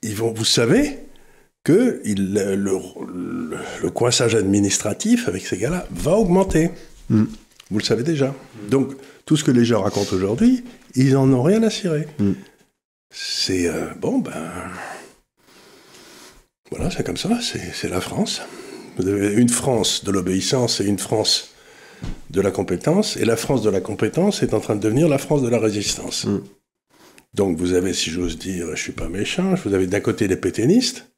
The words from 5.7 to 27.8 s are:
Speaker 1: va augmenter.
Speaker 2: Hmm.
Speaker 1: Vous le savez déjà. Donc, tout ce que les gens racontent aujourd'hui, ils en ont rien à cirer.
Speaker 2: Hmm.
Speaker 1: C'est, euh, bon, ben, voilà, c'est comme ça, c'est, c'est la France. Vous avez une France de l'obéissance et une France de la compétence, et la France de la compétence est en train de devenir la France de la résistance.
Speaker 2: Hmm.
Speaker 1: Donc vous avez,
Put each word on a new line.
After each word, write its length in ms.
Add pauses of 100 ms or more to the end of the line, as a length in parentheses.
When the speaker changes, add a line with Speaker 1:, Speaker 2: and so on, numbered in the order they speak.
Speaker 1:
va 240
augmenter. 540 (400)
Speaker 2:
Hmm. 160 (460)
Speaker 1:
Vous 60
le 60
savez 180
déjà. 320 (340)
Donc, 260 (320)
tout 100
ce 80
que 80
les 120
gens 180
racontent 340
aujourd'hui, 480 (320)
ils 200
en 160
ont 120
rien 180
à 80
cirer. 380 (100)
Speaker 2:
Hmm. 140 (840)
Speaker 1:
C'est, 540
euh, 180 (140)
bon, 180
ben, 140 (2500)
voilà, 180
c'est 140
comme 120
ça, 240
c'est, 200 (120)
c'est 160
la 120
France. 420 (540)
Vous 100
avez 280
une 140
France 540
de 80
l'obéissance 680
et 40
une 140
France 520 (800)
de 100
la 100
compétence, 680
et 80
la 120
France 260
de 80
la 100
compétence 600
est 100
en 80
train 140
de 60
devenir 280
la 100
France 240
de 60
la 120
résistance. 640
Speaker 2:
Hmm. 160 (960)
Speaker 1:
Donc 220
vous 180
avez, 180